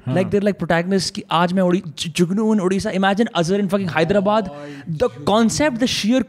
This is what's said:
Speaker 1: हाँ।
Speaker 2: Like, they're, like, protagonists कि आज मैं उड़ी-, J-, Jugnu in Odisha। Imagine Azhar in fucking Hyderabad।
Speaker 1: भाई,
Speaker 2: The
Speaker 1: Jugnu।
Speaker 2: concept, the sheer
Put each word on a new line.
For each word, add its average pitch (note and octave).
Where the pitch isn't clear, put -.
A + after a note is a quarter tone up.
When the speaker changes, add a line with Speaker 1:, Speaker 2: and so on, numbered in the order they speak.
Speaker 1:
हाँ। C3
Speaker 2:
Like, F3+
they're, G3+
like, F#3+
protagonists F3
कि -
आज E3+
मैं F#3+
उड़ी-, F3+
J-, -
Jugnu G3+
in G3+
Odisha। F#3
Imagine G3
Azhar F3+
in G3
fucking G3
Hyderabad। G3
Speaker 1:
भाई, D3
Speaker 2:
The D#3+
Speaker 1:
Jugnu। C#3+
Speaker 2:
concept, A#3
the A3+
sheer A#3+